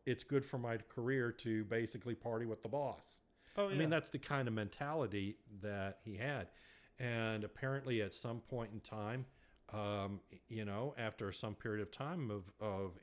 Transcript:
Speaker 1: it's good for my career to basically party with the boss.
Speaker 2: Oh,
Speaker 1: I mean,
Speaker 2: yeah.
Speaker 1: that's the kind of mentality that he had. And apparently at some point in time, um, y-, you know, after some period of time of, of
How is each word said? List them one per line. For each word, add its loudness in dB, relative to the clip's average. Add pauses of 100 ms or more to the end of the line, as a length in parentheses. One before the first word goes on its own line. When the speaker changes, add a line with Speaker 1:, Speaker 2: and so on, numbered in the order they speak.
Speaker 1:
it's 2
good 4
for -4
my 0 (160)
career 4
to 2
basically 0
party 0
with -2
the -4
boss. -2 (360)
Speaker 2:
Oh, 4
Speaker 1:
I 0
mean, 4
Speaker 2:
yeah. 6
Speaker 1:
that's 4
the -2
kind 2
of 2
mentality 0 (240)
that -2
he -6
had. -2 (520)
And 0
apparently 0
at 0
some -4
point -4
in -8
time, -4 (460)
um, 0 (120)
y-, -16 (100)
you -2
know, -2
after -2
some -4
period -2
of -4
time -2
of, -2 (160)
of -2